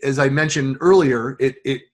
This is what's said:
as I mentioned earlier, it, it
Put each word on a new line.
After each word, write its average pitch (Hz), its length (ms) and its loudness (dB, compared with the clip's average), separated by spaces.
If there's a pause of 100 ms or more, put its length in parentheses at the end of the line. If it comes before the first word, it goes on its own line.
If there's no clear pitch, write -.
as 139 160 -2
I 139 100 2
mentioned 143 500 -2
earlier, 135 600 2
it, 135 160 -2 (100)
it 135 160 -4 (120)